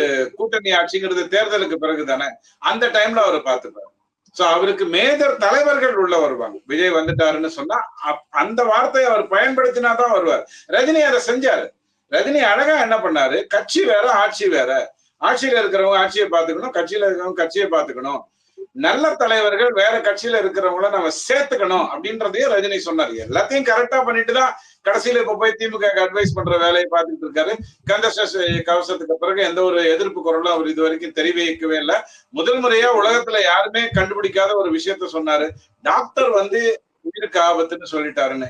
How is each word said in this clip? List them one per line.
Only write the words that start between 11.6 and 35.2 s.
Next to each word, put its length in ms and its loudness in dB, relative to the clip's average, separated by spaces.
ரஜினி 280 2
அழகா 420 4
என்ன 160 2
பண்ணாரு, 500 0
கட்சி 380 0
வேற 260 4
ஆட்சி 380 2
வேற, 460 0
ஆட்சியில 340 0
இருக்கிறவங்க 420 2
ஆட்சியை 320 0
பாத்துக்கணும், 460 -2
கட்சியில 340 -2
இருக்கிறவங்க 240 -4
கட்சியை 360 -2
பாத்துக்கணும், 520 -4
நல்ல 420 0
தலைவர்கள் 580 0
வேற 260 2
கட்சியில 420 -2
இருக்கிறவங்கள 500 -2
நம்ம 180 0
சேர்த்துக்கணும் 840 -2
அப்படின்றதையும் 560 -2
ரஜினி 340 0
சொன்னாரு. 280 -2
எல்லாத்தையும் 400 0
கரெக்டா 360 2
பண்ணிட்டு 280 0
தான் 240 0
கடைசியில 360 0
இப்ப 160 -2
போய் 220 2
திமுக 180 -4
க்கு 240 0
அட்வைஸ் 340 0
பண்ற 240 0
வேலையை 320 2
பார்த்துட்டு 340 -2
இருக்காரு. 280 -2
கந்த 260 0
சஷ்டி 500 -2
கவசத்துக்கு 520 -2
பிறகு 300 0
எந்த 200 0
ஒரு 280 2
எதிர்ப்பு 320 -2
குரலும் 300 0
அவர் 140 -2
இது 160 -2
வரைக்கும் 300 -2
தெரிவிக்கவே 600 -2
இல்ல. 340 -2
முதல் 340 0
முறையா 300 4
உலகத்துல 480 2
யாருமே 380 2
கண்டுபிடிக்காத 760 0
ஒரு 180 0
விஷயத்த 400 -4
சொன்னாரு. 380 -2